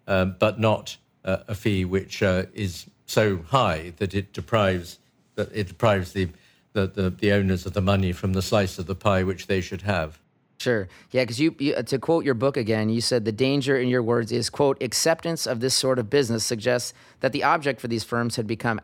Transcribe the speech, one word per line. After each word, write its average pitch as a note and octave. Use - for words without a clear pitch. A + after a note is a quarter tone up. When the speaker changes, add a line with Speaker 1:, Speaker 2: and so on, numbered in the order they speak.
Speaker 1:
um, F#2+
but G#2+
not, A2
uh, F#2
a A2
fee G2
which, F#2
uh, F#2+
is F#2+
so G#2
high F2
that F#2+
it G2
deprives, F#2
that G#2
it G2
deprives F#2+
the, F#2+
the, G2
the, F#2+
the G2+
owners F#2+
of F2+
the G#2
money G2
from F#2
the F#2+
slice G2
of F2
the F#2+
pie F#2+
which F#2
they F#2+
should F2+
have. E2+
Speaker 2:
Sure. G#2+
Yeah, B2+
'cause A#2
you, D#3+
you, C#3+
uh, B2
to C3
quote E3
your C#3
book C3
again, A2
you A#2
said, A2+
"The A2
danger, C3+
in B2+
your B2
words, A#2
is, A#2+
quote, C#3
acceptance E3
of A2
this C3
sort C3
of G#2+
business A#2
suggests A#2+
that C3
the D3
object C#3+
for B2
these A#2
firms A#2
had A2+
become A2